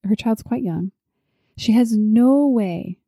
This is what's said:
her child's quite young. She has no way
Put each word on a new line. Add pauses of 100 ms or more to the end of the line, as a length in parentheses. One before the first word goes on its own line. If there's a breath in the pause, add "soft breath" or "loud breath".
her
child's
quite
young. (680)
She
has
no
way